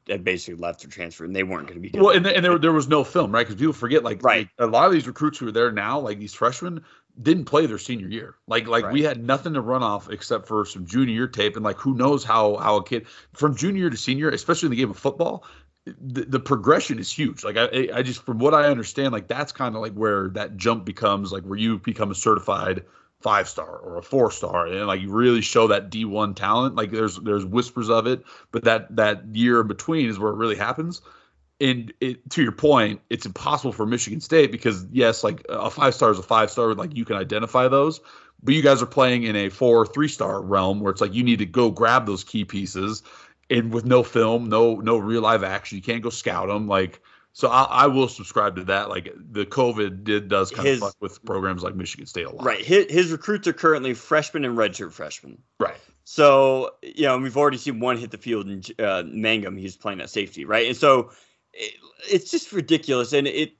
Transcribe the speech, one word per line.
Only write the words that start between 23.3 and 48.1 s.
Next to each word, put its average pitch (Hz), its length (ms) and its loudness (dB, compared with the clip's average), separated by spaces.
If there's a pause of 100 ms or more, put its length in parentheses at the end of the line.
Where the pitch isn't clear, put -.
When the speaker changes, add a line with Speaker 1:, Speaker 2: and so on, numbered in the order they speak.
Speaker 2:
star 85 300 -12
or - 200 -12
a - 40 -8
four 123 300 2
star, 87 340 -2
and, 95 220 -4
like, 95 140 -2
you 95 100 -8
really 117 300 4
show 113 260 4
that 98 220 0
D 110 140 -6
one 104 300 -4
talent. 110 400 0
Like, 110 160 -2
there's, 110 280 -2
there's 104 260 -2
whispers 117 460 -2
of 113 180 4
it, 127 160 -2 (260)
but 113 140 -4
that, 113 320 2
that 104 400 0
year 120 240 4
in 107 80 0
between 139 400 -2
is 104 100 -6
where 104 140 0
it 101 40 -6
really 110 200 -2
happens. 135 440 -6 (600)
And 123 400 -2
it, 127 300 -6
to 165 120 0
your 117 100 0
point, 117 480 4 (100)
it's 117 160 -6
impossible 135 460 -4
for 107 140 -4
Michigan 117 340 -4
State 151 320 4
because, 101 380 -4
yes, 117 320 2
like, 85 280 -4
a 107 200 -4
five 139 240 2
star 117 160 4
is 98 80 0
a 95 40 -8
five 110 280 2
star, 117 240 0
like, 92 220 -8
you 113 80 -6
can 107 120 -4
identify 113 520 0
those, 139 320 2 (420)
but 139 120 2
you 156 80 2
guys 135 200 6
are 120 40 0
playing 123 380 2
in 107 120 -2
a 98 140 0
four 117 260 4
or 113 100 6
three 147 220 0
star 98 340 -4
realm 98 380 2
where 101 100 0
it's 92 120 -4
like 101 100 0
you 120 100 -2
need 120 160 2
to 104 80 -2
go 113 240 2
grab 117 360 2
those 98 180 -4
key 107 220 -4
pieces. 98 560 -6 (480)
And 117 220 0
with 113 120 -4
no 123 180 6
film, 117 460 0
no, 113 280 4
no 110 200 2
real 110 240 0
live 110 240 2
action, 98 320 -6
you 92 60 -10
can't 117 200 -4
go 117 60 -6
scout 92 420 -4
'em. 104 160 -2
Like, 95 360 0 (320)
so - 140 0
I, 127 160 6
I 127 240 4
will 131 200 2
subscribe 104 480 -2